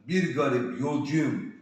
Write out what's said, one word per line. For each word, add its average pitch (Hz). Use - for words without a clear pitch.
Bir 165
garip 127
yolcuyum 139